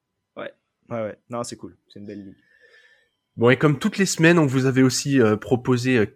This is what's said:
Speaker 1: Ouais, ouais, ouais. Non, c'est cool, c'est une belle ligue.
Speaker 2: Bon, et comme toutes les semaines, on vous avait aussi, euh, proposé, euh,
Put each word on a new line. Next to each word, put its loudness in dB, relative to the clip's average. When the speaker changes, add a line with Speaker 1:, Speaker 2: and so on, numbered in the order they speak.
Speaker 1:
Ouais, -14
ouais, -8
ouais. -10
Non, -8
c'est -14
cool, -20
c'est -20
une -20
belle -16
ligue. -20
Speaker 2:
Bon, 4
et 4
comme 2
toutes -6
les 2
semaines, 4
on 2
vous -2
avait 2
aussi, 0
euh, 4
proposé, -2
euh, 2